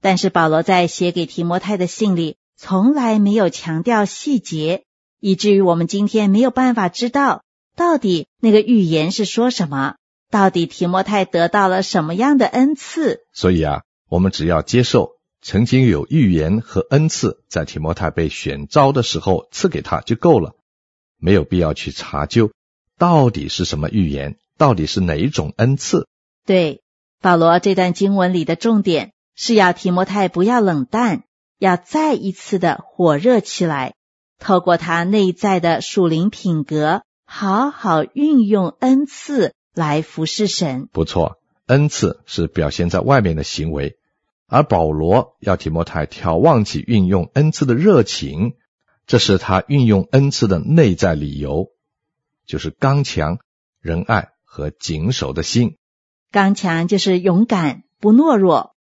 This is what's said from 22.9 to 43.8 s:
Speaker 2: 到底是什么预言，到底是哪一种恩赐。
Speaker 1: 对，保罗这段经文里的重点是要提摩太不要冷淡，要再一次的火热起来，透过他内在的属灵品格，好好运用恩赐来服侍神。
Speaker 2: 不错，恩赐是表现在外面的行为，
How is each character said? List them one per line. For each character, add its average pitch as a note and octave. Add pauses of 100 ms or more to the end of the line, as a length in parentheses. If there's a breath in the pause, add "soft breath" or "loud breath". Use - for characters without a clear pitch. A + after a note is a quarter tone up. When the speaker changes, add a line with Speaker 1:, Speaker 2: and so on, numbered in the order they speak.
Speaker 2:
到 D#3+
底 C#2+
是 F#2
什 D2
么 D#2
预 F#2+
言， C#2 (200)
到 C#3
底 E2
是 -
哪 E2+
一 G2
种 D#2
恩 C3
赐。 - (380)
Speaker 1:
对， F3 (380)
保 F3+
罗 E3
这 G3
段 F3+
经 G3
文 F#3
里 E3+
的 E3
重 A3
点 E3 (220)
是 -
要 F#3+
提 F3+
摩 F3+
太 F#3+
不 F3
要 A#3+
冷 E3+
淡， G#3+ (340)
要 F#3
再 D4+
一 F#3+
次 -
的 E3
火 D#3+
热 A3+
起 -
来， C#3 (440)
透 F#3
过 F3+
他 E3+
内 G3
在 F#3
的 E3
属 -
灵 E3
品 D#3+
格， D#3 (220)
好 G3+
好 E3
运 C#4+
用 G3
恩 C4+
赐 C4 (200)
来 D#3
服 D#3+
侍 G#3
神。 C3+
Speaker 2:
不 D#2+
错， - (300)
恩 C#3+
赐 -
是 E2
表 D#2
现 F2
在 F#2
外 C3
面 E2
的 C#2+
行 D#2+
为， C#2+ (500)